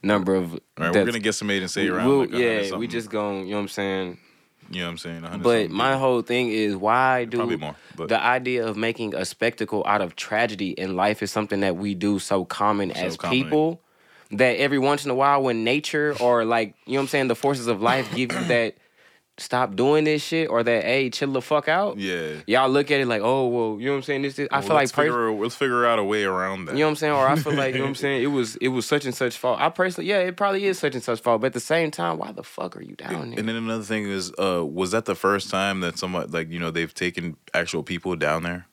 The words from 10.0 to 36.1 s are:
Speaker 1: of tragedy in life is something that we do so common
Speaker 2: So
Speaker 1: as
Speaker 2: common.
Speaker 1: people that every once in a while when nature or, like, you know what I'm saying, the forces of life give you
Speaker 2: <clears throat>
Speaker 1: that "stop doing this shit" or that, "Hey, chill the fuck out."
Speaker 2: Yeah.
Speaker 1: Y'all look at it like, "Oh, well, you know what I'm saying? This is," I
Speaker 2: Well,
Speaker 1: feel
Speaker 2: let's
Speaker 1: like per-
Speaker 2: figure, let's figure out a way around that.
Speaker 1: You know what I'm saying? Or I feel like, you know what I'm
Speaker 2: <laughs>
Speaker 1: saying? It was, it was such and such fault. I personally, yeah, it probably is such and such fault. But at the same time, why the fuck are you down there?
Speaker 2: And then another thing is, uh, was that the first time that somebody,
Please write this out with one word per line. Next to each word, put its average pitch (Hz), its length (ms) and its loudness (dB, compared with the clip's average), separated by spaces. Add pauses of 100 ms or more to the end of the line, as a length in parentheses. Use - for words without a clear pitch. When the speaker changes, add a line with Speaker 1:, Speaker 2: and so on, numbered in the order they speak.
Speaker 1:
of 87 140 -4
tragedy 107 560 -2
in 95 240 -4
life 104 260 2
is 101 100 -4
something 104 280 -2
that 95 160 2
we 101 180 -4
do 101 240 0
so 95 280 0
common 101 500 0
Speaker 2:
So 85 60 -4
Speaker 1:
as 85 160 -4
Speaker 2:
common. 127 260 0
Speaker 1:
people 151 380 0 (500)
that 123 260 4
every 139 220 2
once 143 240 2
in 143 80 -2
a 123 40 0
while 139 280 4
when 113 220 0
nature 147 560 0
or, 120 240 4
like, 113 300 0 (100)
you 120 80 -6
know 135 60 0
what - 40 0
I'm 135 60 -4
saying, 135 180 2
the 117 80 2
forces 135 320 0
of 107 140 0
life 123 340 2
give 127 160 -2
you - 120 -4
Speaker 2:
<clears throat> 175 40 -4
Speaker 1:
that 117 280 2 (640)
"stop 123 360 -2
doing 143 280 4
this 151 200 2
shit" 165 240 -2
or 117 160 2
that, 113 200 2
"Hey, 127 260 2
chill 139 220 -4
the 131 100 0
fuck - 260 0
out." 185 300 0
Speaker 2:
Yeah. 85 360 -4 (120)
Speaker 1:
Y'all 131 240 4
look 139 220 4
at 143 100 4
it 127 60 0
like, 110 160 0
"Oh, 127 240 2
well, 113 340 0
you 127 60 -4
know 139 60 0
what 139 40 0
I'm 135 60 -6
saying? 139 180 -2
This 139 160 -4
is," 143 140 -4
I 139 80 0
Speaker 2:
Well, 139 80 -4
Speaker 1:
feel 160 80 4
Speaker 2:
let's 139 160 4
Speaker 1:
like - 40 -6 (120)
per- - 40 2
Speaker 2:
figure, 117 200 2
let's 110 240 -2
figure 123 320 2
out 117 100 4
a 104 60 2
way 104 200 0
around 95 420 -2
that. 90 80 -6
Speaker 1:
You 131 80 0
know 156 40 6
what 151 60 4
I'm 151 60 0
saying? 151 160 0
Or 135 140 6
I 139 80 6
feel 151 180 0
like, 135 200 0
you 127 60 0
know 135 60 0
what 135 40 -2
I'm 139 60 -6
Speaker 2:
<laughs> 143 100 -4
Speaker 1:
saying? 135 160 0
It 135 60 2
was, 127 300 0
it 127 100 0
was 127 180 0
such 147 200 0
and 127 100 -4
such 123 240 -2
fault. 127 200 0
I 151 100 2
personally, 180 380 -2
yeah, 202 120 2
it 180 180 -2
probably 202 280 0
is 185 120 0
such 143 160 -2
and 123 100 -6
such 117 180 -2
fault. 113 200 2
But 131 60 0
at 131 60 0
the 120 60 -4
same 160 300 0
time, 170 300 -4
why - 120 -8
the - 120 -14
fuck - 340 -10
are - 60 -14
you - 120 -16
down - 360 -8
there? - 80 -6
Speaker 2:
And 110 100 -2
then 113 60 -4
another 113 280 -4
thing 107 240 -2
is, 95 320 -4
uh, 90 240 2
was 85 280 -2
that 113 140 0
the 98 100 0
first 98 340 2
time 98 300 0
that 87 180 -2
somebody, 90 320 -4